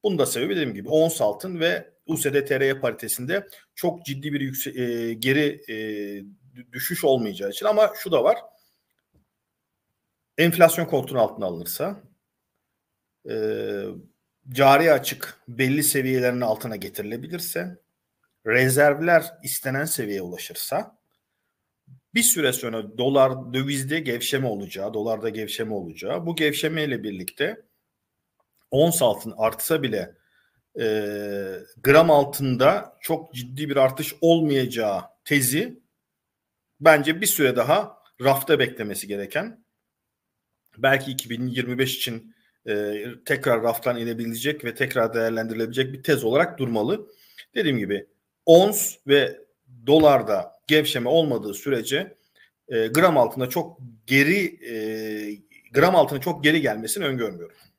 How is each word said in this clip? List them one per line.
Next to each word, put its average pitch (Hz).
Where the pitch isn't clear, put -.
Bunun 190
da 131
sebebi 165
dediğim 131
gibi 98
ons 160
altın 160
ve 165
U 160
S 135
D 139
T 135
R 135
Y 135
paritesinde 127
çok -
ciddi 139
bir 143
yükse-, 135
e, 117
geri, 143
e, 113
dü-, -
düşüş 165
olmayacağı 104
için. 202
Ama 214
şu 180
da 127
var. 196
Enflasyon 165
kontrol 131
altına 107
alınırsa, 90
e, 110
cari 139
açık -
belli 131
seviyelerin 127
altına 110
getirilebilirse, 147
rezervler 143
istenen 135
seviyeye 104
ulaşırsa, -
bir 233
süre 139
sonra 113
dolar, 127
dövizde 139
gevşeme 127
olacağı, 101
dolarda 110
gevşeme 110
olacağı, 101
bu 170
gevşemeyle 151
birlikte 107
ons 160
altın 110
artsa 117
bile, 107
e, 117
gram 156
altında 139
çok -
ciddi 127
bir 139
artış 135
olmayacağı 131
tezi 147
bence 156
bir 214
süre 127
daha 156
rafta 135
beklemesi 107
gereken, 104
belki 135
iki 120
bin 117
yirmi 123
beş 127
için, 113
e, 104
tekrar 135
raftan 117
inebilecek 117
ve 117
tekrar 123
değerlendirilebilecek 113
bir -
tez 143
olarak 151
durmalı. 123
Dediğim 156
gibi 101
ons 190
ve 139
dolarda 135
gevşeme 131
olmadığı 127
sürece, 139
e, 113
gram 151
altında 123
çok 165
geri, 151
e, 117
gram 175
altına 143
çok 143
geri 156
gelmesini 110
öngörmüyorum. 107